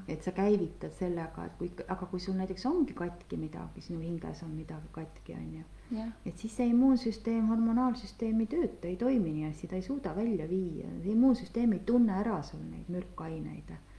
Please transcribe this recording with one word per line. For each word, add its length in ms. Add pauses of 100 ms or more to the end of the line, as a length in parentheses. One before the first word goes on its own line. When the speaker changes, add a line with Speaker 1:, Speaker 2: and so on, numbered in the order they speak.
Speaker 1:
Et 160
sa 80
käivitad 640
sellega, 520
et 140
kui, 120 (160)
aga 180
kui 140
sul 140
näiteks 320
ongi 280
katki 440
midagi, 440
sinu 180
hinges 440
on 80
midagi 400
katki, 440
on 180
ju, 100 (280)
Speaker 2:
Jah. 180 (160)
Speaker 1:
et 120
siis 200
see 160
immuunsüsteem, 760
hormonaalsüsteem 920
ei 80
tööta, 400
ei 100
toimi 340
nii 200
hästi, 180
ta 60
ei 60
suuda 340
välja 340
viia. 380 (160)
See 100
immuunsüsteem 600
ei 120
tunne 340
ära 220
sul 180 (120)
neid 180
mürkaineid. 800 (280)